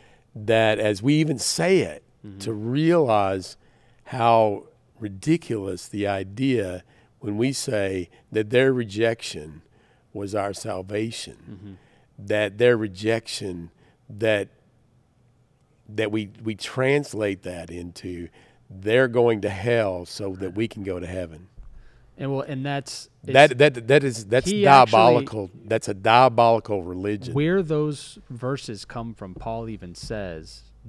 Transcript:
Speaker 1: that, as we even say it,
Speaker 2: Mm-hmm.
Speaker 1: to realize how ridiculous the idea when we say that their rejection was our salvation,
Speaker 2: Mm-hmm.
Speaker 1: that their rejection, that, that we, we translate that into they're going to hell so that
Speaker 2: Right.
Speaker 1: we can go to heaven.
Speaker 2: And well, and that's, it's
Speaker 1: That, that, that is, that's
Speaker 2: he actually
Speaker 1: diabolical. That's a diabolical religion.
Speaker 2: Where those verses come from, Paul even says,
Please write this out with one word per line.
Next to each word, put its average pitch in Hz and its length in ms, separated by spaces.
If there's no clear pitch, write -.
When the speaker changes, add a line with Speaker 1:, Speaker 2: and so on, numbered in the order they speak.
Speaker 1:
that, 110 440
as 107 240
we 143 120
even 156 220
say 170 440
it, 78 200
Speaker 2:
Mm-hmm. 101 140
Speaker 1:
to 107 140
realize 110 1040
how 113 600
ridiculous 101 920
the 101 180
idea 98 760
when 104 180
we 127 140
say 98 580
that 107 180
their 131 220
rejection 104 880
was 101 200
our 101 200
salvation, 104 800
Speaker 2:
Mm-hmm. 101 240
Speaker 1:
that 104 320
their 120 180
rejection, 101 960
that, 104 380
that 107 220
we, 107 180
we 110 120
translate 127 880
that 87 260
into 87 600
they're 107 380
going 117 340
to 101 80
hell 98 560
so 98 300
that 95 140
Speaker 2:
Right. 85 60
Speaker 1:
we 110 120
can 104 160
go 95 160
to 85 80
heaven. 87 400
Speaker 2:
And 139 140
well, 135 100
and 139 240
that's, 139 440
it's - 100
Speaker 1:
That, 139 240
that, 123 300
that 139 160
is, 113 220
that's 127 240
Speaker 2:
he 202 160
actually 131 260
Speaker 1:
diabolical. 110 600
That's 110 220
a 107 60
diabolical 113 880
religion. 104 500
Speaker 2:
Where 165 280
those 151 560
verses 127 560
come 117 280
from, 95 220
Paul 113 320
even 92 280
says, 92 680